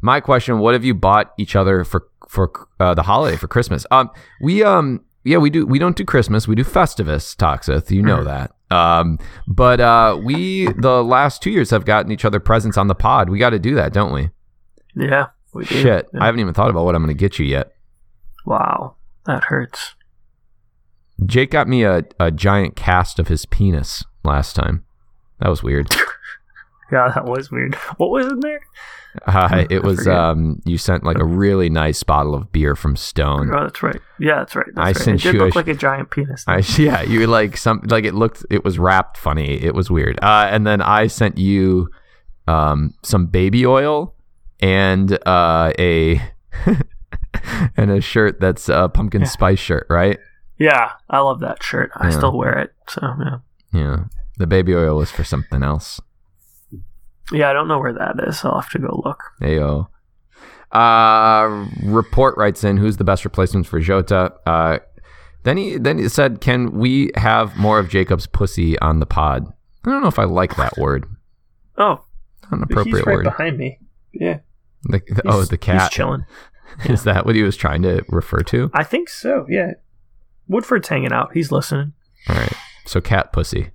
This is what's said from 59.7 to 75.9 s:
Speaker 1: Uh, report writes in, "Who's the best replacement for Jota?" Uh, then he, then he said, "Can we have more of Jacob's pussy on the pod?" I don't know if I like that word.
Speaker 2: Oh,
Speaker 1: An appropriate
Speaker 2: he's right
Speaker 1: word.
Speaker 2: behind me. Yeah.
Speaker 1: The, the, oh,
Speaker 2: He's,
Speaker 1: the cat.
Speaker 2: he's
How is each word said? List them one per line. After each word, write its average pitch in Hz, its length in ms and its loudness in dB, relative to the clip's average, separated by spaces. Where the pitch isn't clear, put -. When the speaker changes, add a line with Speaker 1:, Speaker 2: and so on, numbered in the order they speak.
Speaker 1:
Uh, 110 960 4
report 113 520 2
writes 104 260 0
in, 101 140 2
"Who's 101 220 0
the 101 60 0
best 95 200 0
replacement 95 420 -2
for 80 140 -2
Jota?" 92 540 0
Uh, 82 340 0
then 135 120 2
he, 196 220 -6
then 143 200 0
he - 120 -2
said, 131 320 0
"Can 123 300 0
we 127 440 0
have 110 400 0
more 107 220 2
of 95 100 0
Jacob's 92 380 0
pussy 82 540 -2
on 80 200 2
the 73 60 0
pod?" 73 400 0
I 233 60 -2
don't 277 120 -2
know 220 60 2
if - 100 -2
I 110 60 2
like 92 320 0
that - 200 -4
word. 69 300 -2
Speaker 2:
Oh, 202 260 0
Speaker 1:
An - 140 -4
appropriate 104 340 0
Speaker 2:
he's - 80 0
right - 100 2
Speaker 1:
word. - 80 -2
Speaker 2:
behind 156 320 -4
me. 131 220 -8
Yeah. 165 260 -4
Speaker 1:
The, 98 240 -2
the, - 180 -2
oh, 101 140 2
Speaker 2:
He's, 95 80 0
Speaker 1:
the 107 100 -4
cat. 92 240 2
Speaker 2:
he's 92 80 2